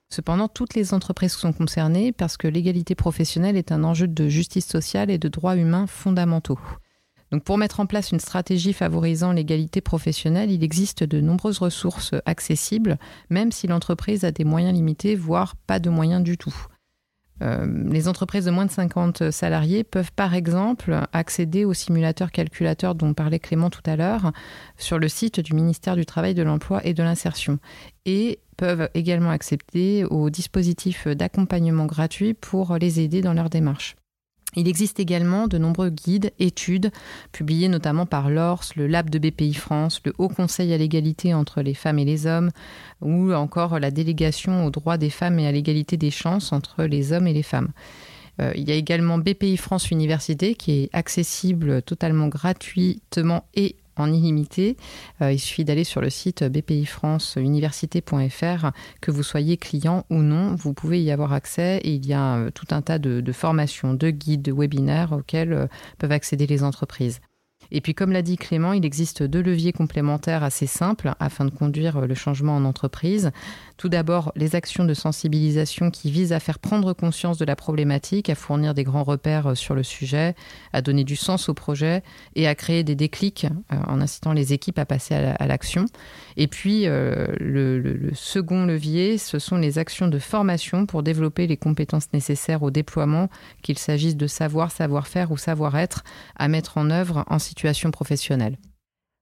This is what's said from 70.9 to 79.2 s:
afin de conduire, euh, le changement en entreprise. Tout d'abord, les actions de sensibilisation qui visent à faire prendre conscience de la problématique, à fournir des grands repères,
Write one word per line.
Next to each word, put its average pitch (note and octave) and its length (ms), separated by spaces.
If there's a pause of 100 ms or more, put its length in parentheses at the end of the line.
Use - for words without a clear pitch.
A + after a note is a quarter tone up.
afin C#3+ 260
de C#3 40
conduire, D3 480
euh, C3 80
le B2+ 100
changement D3 400
en C#3 100
entreprise. D#3 640 (460)
Tout - 120
d'abord, E3 460
les D#3 200
actions F3 300
de D#3 80
sensibilisation D3+ 960
qui D#3 220
visent E3+ 200
à D#3+ 80
faire - 200
prendre G3 340
conscience E3+ 460
de D#3+ 40
la C#3+ 120
problématique, D3+ 760
à D3+ 60
fournir D3+ 400
des C#3 80
grands C3+ 200
repères, C#3+ 440